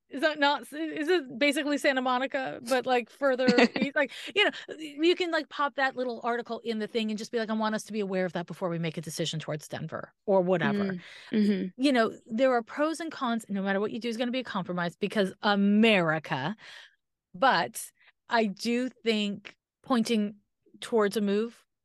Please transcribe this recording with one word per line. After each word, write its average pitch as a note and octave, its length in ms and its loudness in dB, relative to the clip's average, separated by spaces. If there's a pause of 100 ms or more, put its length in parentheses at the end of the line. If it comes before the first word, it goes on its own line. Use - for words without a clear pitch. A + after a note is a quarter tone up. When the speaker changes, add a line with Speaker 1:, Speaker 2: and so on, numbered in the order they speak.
Speaker 1:
is C4 120 -8
that D4+ 180 0
not, C#4+ 240 2 (100)
is D4+ 360 -4
it C#4+ 280 0
basically C#4+ 400 2
Santa C4+ 240 2
Monica, C4 640 -2
but, B3 200 0
like, B3 240 0
further C4 340 0
Speaker 2:
<laughs> B3 340 6
Speaker 1:
east?" C4+ 160 0
Like, C#4+ 160 0 (240)
you G4+ 100 6
know, D#4 60 2 (280)
you D#4 360 2
can, F4 140 -2
like, D#4+ 200 -2
pop C#4+ 260 -2
that C4+ 200 0
little B3 280 -4
article A#3 400 -4
in A3 160 -4
the G#3 80 -4
thing G#3+ 240 -2
and G#3 80 -4
just A3 120 -12
be A#3+ 60 -2
like, A3 140 -2
"I - 20 0
want A3 220 0
us G#3+ 80 -6
to G3+ 100 -12
be A3 60 -4
aware F#3 260 0
of E3+ 80 -4
that F3 140 -4
before F3 220 -4
we E3+ 100 -2
make E3 180 -4
a E3+ 40 -6
decision D#3+ 380 -4
towards D3+ 280 -8
Denver," - 440 -10 (140)
or F#3+ 160 6
whatever. F#3 440 2
Speaker 2:
Mm, F#3 140 -4 (340)
mm-hmm. G3+ 340 2 (100)
Speaker 1:
You C4+ 140 2
know, A3+ 220 2 (120)
there B3+ 280 2
are A#3+ 100 2
pros D4+ 360 -2
and E4 120 -8
cons, A#3 360 -4
no G3 140 -4
matter G3 180 0
what G#3 120 -2
you A#3+ 80 -6
do A#3+ 100 -6
is A3 80 -4
gonna A#3+ 140 -2
be B3+ 80 -4
a B3 40 -4
compromise F3 520 -4
because G3 380 0 (100)
America. G3+ 1120 4 (800)
But F3+ 560 0 (360)
I A3+ 180 2
do A#3 440 -2
think G#3 640 -4 (280)
pointing A3 520 0 (440)
towards G#3 360 0
a A3 60 0
move G#3 420 -2 (220)